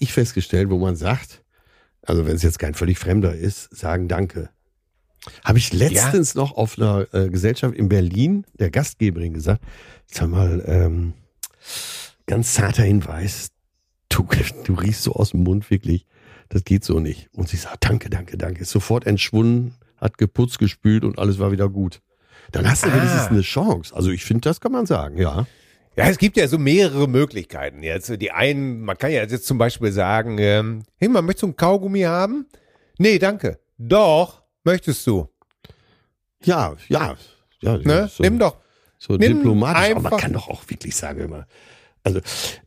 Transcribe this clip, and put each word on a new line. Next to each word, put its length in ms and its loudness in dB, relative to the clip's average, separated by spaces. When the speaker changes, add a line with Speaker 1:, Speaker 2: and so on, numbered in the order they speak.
Speaker 1:
ich 120 -2
festgestellt, 560 0
wo 100 0
man 180 0
sagt, 480 -6
also 240 0
wenn's 160 0
jetzt 160 2
kein 160 -6
völlig 240 0
Fremder 380 0
ist, 380 -6
sagen 340 -4
Danke. 420 -6
Hab 140 2
ich 160 2
letztens 640 2
Speaker 2:
Ja. 80 -2
Speaker 1:
noch 120 -4
auf 240 -2
einer, 360 2
äh, 160 2
Gesellschaft 440 0
in 140 0
Berlin 560 2
der 120 0
Gastgeberin 600 -2
gesagt, 320 -2
„Sag 240 -4
mal, 380 0
ähm, 480 0
ganz 260 0
zarter 300 2
Hinweis, 720 0
du, 160 0
du 100 0
riechst 280 -2
so 120 -2
aus 160 0
dem 140 2
Mund 260 0
wirklich, 340 0
das 140 -2
geht 200 2
so 160 0
nicht.“ 320 -6
Und 160 -4
sie 80 -4
sagt, 320 -4
„Danke, 220 -2
danke, 260 -6
danke.“ 240 -6
Ist 100 -10
sofort 360 0
entschwunden, 680 0
hat 220 -4
geputzt, 400 0
gespült 460 2
und 140 -2
alles 200 0
war 140 0
wieder 180 0
gut. 320 -4
Dann 180 0
hast 140 2
du 60 2
Speaker 2:
Ah. 40 2
Speaker 1:
wenigstens 340 2
eine 120 4
Chance. 560 -2
Also 140 2
ich 160 -4
find, 180 0
das 160 -2
kann 120 -4
man 120 0
sagen, 320 -2
ja. 300 0
Speaker 2:
Ja, 140 2
es 80 0
gibt 180 2
ja 120 4
so 100 0
mehrere 500 2
Möglichkeiten. 760 -2
Jetzt 380 -6
die 100 -4
einen, 520 -2
man 160 -6
kann 120 -2
ja 140 0
jetzt 220 -6
zum 100 0
Beispiel 340 0
sagen, 480 0
ähm, 440 2
„Hey, 100 2
man, 160 4
möchtest 200 -2
du 20 0
ein 100 -4
Kaugummi 460 0
haben?“ 440 -2
„Nee, 200 4
danke.“ 400 -2
„Doch, 640 2
möchtest 420 0
du?“ 220 0
Speaker 1:
Ja, 300 0
ja, 280 -2
ja, 180 0
Speaker 2:
Ne? 340 2
Speaker 1:
so, 100 -4
Speaker 2:
Nimm 160 4
doch. 180 2
Speaker 1:
so 180 -2
Speaker 2:
Nimm 220 4
Speaker 1:
diplomatisch, 520 4
aber 100 2
man 120 -2
Speaker 2:
einfach 80 0
Speaker 1:
kann 120 -4
doch 160 -6
auch 200 -12
wirklich 260 -10
sagen, 260 -8
immer, 260 -12
also, 140 0